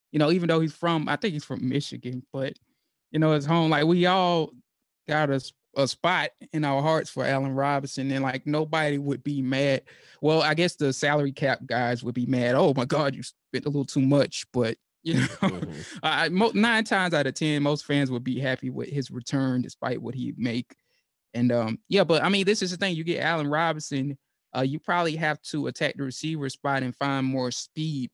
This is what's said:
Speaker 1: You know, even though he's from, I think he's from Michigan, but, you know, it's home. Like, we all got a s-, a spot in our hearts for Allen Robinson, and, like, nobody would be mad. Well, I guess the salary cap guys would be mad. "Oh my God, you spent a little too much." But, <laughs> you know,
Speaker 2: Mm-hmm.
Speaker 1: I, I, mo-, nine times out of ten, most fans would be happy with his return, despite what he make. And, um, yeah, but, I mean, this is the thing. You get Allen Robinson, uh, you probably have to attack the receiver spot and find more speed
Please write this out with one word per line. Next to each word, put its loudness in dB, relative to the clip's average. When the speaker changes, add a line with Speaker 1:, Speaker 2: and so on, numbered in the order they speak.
Speaker 1:
You 2
know, 4
even 2
though 4
he's 0
from, 0
I 0
think -2
he's -6
from -4
Michigan, -4
but, -6
you 0
know, 6
it's 0
home. 4
Like, 4
we 4
all 2
got 2
a 2
s-, -4
a 2
spot 0
in 0
our 2
hearts 2
for -4
Allen 0
Robinson, -2
and, 0
like, -4
nobody 0
would -4
be -4
mad. 0
Well, 4
I 2
guess 2
the 0
salary 0
cap -2
guys -2
would -6
be -2
mad. 2
"Oh 4
my 0
God, 0
you -10
spent -10
a -6
little -2
too -2
much." 2
But, 0
<laughs> -20
you 0
know, 2
Speaker 2:
Mm-hmm. -4
Speaker 1:
I, 2
I, 0
mo-, 2
nine 4
times 0
out 2
of -2
ten, 0
most 0
fans 2
would -4
be -2
happy -4
with -6
his -6
return, 0
despite -6
what -8
he -6
make. -4
And, 2
um, 0
yeah, 4
but, 4
I 2
mean, 2
this 2
is -2
the -8
thing. -2
You -4
get -2
Allen 0
Robinson, -2
uh, 0
you 0
probably 0
have -2
to -4
attack -4
the -6
receiver -6
spot -2
and -4
find -2
more -2
speed -6